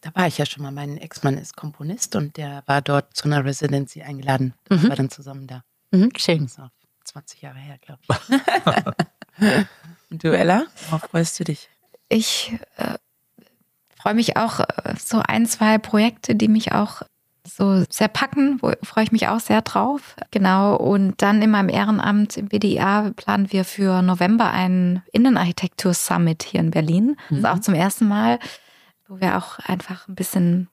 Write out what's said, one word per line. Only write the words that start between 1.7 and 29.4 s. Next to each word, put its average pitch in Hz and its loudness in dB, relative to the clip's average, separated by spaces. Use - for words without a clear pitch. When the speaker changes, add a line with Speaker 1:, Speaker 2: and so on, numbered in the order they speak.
Speaker 1:
und 151 -4
der 143 -12
war 143 2
dort 143 -2
zu - -10
einer 147 0
Residency 139 -4
eingeladen. 135 -2
Da 196 2
Speaker 2:
Mhm. 170 4
Speaker 1:
war 277 -2
dann 135 -2
zusammen 135 -18
da. 127 -16
Speaker 2:
Mhm, 196 4
schön. 165 0
Speaker 1:
Das 123 -10
ist - -20
auch 135 -20
zwanzig - -20
Jahre 135 -18
her, 143 -20
glaub 135 -20
ich. - -20
<laughs> - 0
Und 160 -12
du, 160 2
Ella, 180 4
worauf 160 -4
freust 165 0
du 170 -4
dich? 156 -6
Speaker 3:
Ich, - 0
äh, - -6
freue 208 -2
mich 226 0
auch, 220 -2
äh, - -4
so - 0
ein, 226 2
zwei 220 2
Projekte, 220 0
die 214 2
mich 220 2
auch - -2
so 190 2
sehr 214 0
packen, 277 0
wo, - 0
freue - 0
ich 220 -2
mich 220 2
auch 226 0
sehr 220 2
drauf. 240 -2
Genau, 196 4
und 196 2
dann 208 4
in 220 4
meinem 202 2
Ehrenamt 208 0
im 202 -8
B 208 -2
D 208 2
I - -2
A 208 0
planen 202 -2
wir 190 2
für 185 0
November 185 2
einen 185 0
Innenarchitektur-Summit 175 2
hier - -4
in 160 0
Berlin. 165 2
Das 147 0
ist 202 0
Speaker 2:
Mhm. - 2
Speaker 3:
auch 185 0
zum 202 0
ersten 196 0
Mal, 220 2
wo 190 -12
wir 190 0
auch - -8